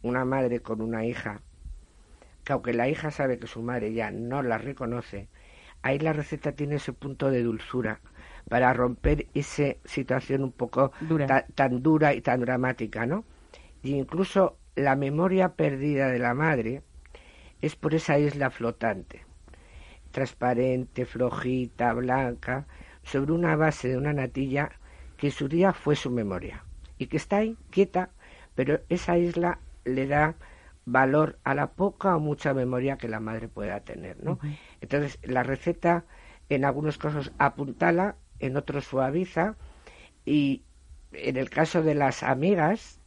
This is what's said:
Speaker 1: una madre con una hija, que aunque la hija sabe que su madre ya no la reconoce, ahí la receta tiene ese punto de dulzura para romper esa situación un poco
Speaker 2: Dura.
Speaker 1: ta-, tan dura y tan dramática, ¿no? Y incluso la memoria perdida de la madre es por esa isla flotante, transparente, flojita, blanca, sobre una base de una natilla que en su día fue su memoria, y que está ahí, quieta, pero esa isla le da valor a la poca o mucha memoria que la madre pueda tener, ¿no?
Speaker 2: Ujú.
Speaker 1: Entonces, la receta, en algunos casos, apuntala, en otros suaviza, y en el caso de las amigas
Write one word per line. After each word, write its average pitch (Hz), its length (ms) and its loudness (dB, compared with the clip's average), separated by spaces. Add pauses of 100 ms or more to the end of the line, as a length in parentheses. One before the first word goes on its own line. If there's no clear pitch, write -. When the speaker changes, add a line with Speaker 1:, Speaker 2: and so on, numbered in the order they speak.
Speaker 1:
una 123 220 0
madre 127 360 2
con 110 220 -6
una 113 220 -4
hija, 113 380 -6 (1000)
que 143 100 0
aunque 120 200 -2
la 117 160 2
hija 156 200 -2
sabe 131 300 -2
que - 80 -12
su 113 160 -10
madre 117 300 -4
ya 110 180 -2
no 120 320 -4
la 113 160 0
reconoce, 120 720 -8 (520)
ahí 135 160 0
la 156 160 0
receta 151 380 -4
tiene 147 240 -4
ese 139 180 -6
punto 135 380 -2
de 123 100 2
dulzura 113 600 -2 (460)
para 123 240 4
romper 127 640 2
esa 147 500 -2
situación 135 600 -2
un 127 80 -4
poco 131 480 2
Speaker 2:
Dura. 156 260 0
Speaker 1:
ta-, 131 200 4 (100)
tan 127 260 2
dura 151 320 6
y 117 80 -2
tan 127 200 2
dramática, 120 640 -2
¿no? 196 160 -2 (580)
Y 139 140 -2
incluso 175 600 0 (180)
la 135 200 4
memoria 180 580 2
perdida 139 560 2
de 123 100 0
la 120 160 2
madre 135 480 0 (760)
es 156 140 -2
por 160 200 0
esa 151 240 4
isla 143 320 2
flotante, 113 720 -4 (880)
transparente, 127 960 0
flojita, 123 880 -2
blanca, 127 760 -2 (340)
sobre 139 300 -2
una 165 240 2
base 151 320 0
de 127 100 0
una 147 160 -2
natilla 135 580 -2 (460)
que 147 100 -2
en 139 60 0
su 143 140 -4
día 170 260 4
fue - 220 0
su 135 160 -4
memoria, 101 520 -4 (360)
y 127 80 -6
que 156 100 -4
está 196 200 0
ahí, 220 200 0 (140)
quieta, 185 380 2 (440)
pero 135 360 0
esa 175 280 2
isla 175 420 2 (280)
le 131 200 0
da 151 260 4 (520)
valor 135 580 4
a 135 120 2
la 143 160 0
poca 190 440 0
o 156 40 2
mucha 147 340 0
memoria 127 440 0
que 120 120 -8
la 110 100 -4
madre 110 280 -6
pueda 101 340 -6
tener, - 420 -14
¿no? 156 100 -2
Speaker 2:
Ujú. 147 140 -6 (340)
Speaker 1:
Entonces, 143 420 -2
la 127 200 0
receta, 170 600 0 (440)
en 131 160 2
algunos 147 320 0
casos, 151 420 -4
apuntala, 170 760 2 (240)
en 131 180 -4
otros 143 280 -4
suaviza, 170 720 -2 (720)
y 143 380 2 (480)
en 127 260 -4
el 131 120 -2
caso 160 320 2
de 156 140 2
las 139 280 0
amigas 160 840 2